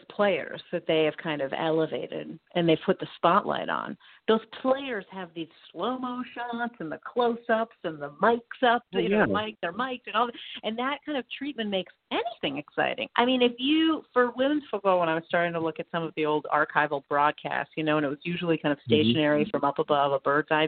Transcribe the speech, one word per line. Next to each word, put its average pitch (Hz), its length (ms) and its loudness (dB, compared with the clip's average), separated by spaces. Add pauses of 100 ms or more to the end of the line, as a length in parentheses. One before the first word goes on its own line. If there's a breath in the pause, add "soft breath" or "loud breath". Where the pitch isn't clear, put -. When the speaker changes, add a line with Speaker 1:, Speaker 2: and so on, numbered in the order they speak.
(120)
Speaker 1:
players 180 500 0 (120)
that 170 120 -4
they 160 200 4
have 151 100 0
kind 151 260 -4
of 135 120 -4
elevated 160 840 -2 (180)
and 170 120 2
they 160 180 6
put 190 140 2
the 156 160 -8
spotlight 170 540 2
on, 62 260 -4 (320 soft breath)
those 220 140 4 (200)
players 262 480 -2
have 190 240 -12
these 165 140 -8 (240)
slow-mo 247 500 -6 (120)
shots 240 460 -6
and 160 120 -8
the - 140 -8
close-ups 233 680 0 (100)
and 160 120 -8
the 143 120 -8 (120)
mics 233 200 4 (200)
up, 240 220 4 (100)
Speaker 2:
Oh, 190 60 0
Speaker 1:
you 175 80 2
know, 202 120 4
Speaker 2:
yeah. 190 60 6
Speaker 1:
mic, 214 360 -2
they're 170 100 -4
mic'd 247 360 -6
and 202 100 -4
all 233 80 4
that. 240 100 -4 (280 loud breath)
And 220 140 -6
that 262 280 -4
kind 294 120 -4
of 240 120 -4
treatment 247 400 -8
makes 190 240 -4 (180)
anything 311 460 -4
exciting. 135 580 -4
I 233 100 4
mean, 254 160 2
if 247 160 4
you, 311 540 0
for 247 240 2
women's 285 340 0
football, 196 300 2
when 170 80 2
I 160 80 0
was 165 140 -2
starting 170 240 0
to 165 80 -4
look 160 180 -4
at 170 140 -10
some 170 100 -2
of 156 140 -6
the 156 80 0
old 151 280 0
archival 147 540 0
broadcasts, 143 680 0
you 156 80 -2
know, 151 100 2
and 151 100 2
it 139 40 0
was 147 140 -6
usually 170 340 0
kind 147 160 0
of 147 60 -6
Speaker 2:
Mm-hmm. - 140 -2
Speaker 1:
stationary 151 560 4
from 139 140 -2
up 139 160 0
above, 143 320 2
a 135 80 2
bird's 147 320 0
eye 156 160 2